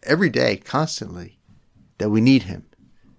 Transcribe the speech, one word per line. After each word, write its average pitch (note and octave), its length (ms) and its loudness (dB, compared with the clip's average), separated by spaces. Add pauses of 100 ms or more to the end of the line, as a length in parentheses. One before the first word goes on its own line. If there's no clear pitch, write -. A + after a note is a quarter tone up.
every E3 280 0
day, A#2 280 0
constantly, G2 800 -8 (640)
that G#2+ 100 -2
we A2 120 2
need C3 220 6
him. - 220 -12 (540)